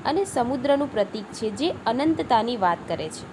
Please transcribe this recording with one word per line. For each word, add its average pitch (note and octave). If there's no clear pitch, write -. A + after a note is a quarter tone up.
અને F4
સમુદ્રનું C#4
પ્રતીક G#3
છે, G#3+
જે C4+
અનંતતાની B3
વાત F3+
કરે E3
છે. -